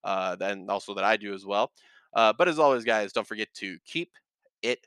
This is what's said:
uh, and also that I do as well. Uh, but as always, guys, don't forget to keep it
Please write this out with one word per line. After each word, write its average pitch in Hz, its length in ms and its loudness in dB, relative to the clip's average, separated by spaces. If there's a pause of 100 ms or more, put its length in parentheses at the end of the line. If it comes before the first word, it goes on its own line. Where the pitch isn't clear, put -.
uh, 95 380 -2
and 98 280 -4
also 101 260 -6
that 95 100 -2
I 110 120 4
do 101 160 -8
as 98 140 -12
well. 101 240 0 (440)
Uh, 110 220 6
but 180 120 4
as 156 100 0
always, 135 240 4
guys, 110 300 0
don't 110 140 -4
forget 107 280 -8
to 95 300 -10
keep - 260 -8 (520)
it 120 240 -2